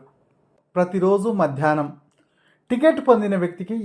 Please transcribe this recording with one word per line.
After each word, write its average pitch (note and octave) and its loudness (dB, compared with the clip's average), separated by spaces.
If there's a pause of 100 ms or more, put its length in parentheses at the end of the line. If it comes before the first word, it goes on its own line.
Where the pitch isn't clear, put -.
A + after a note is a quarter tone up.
(760)
ప్రతిరోజు F#3+ 0 (140)
మధ్యాహ్నం D3+ 0 (800)
టికెట్ C#4 2
పొందిన G#3 2
వ్యక్తికి F3+ -6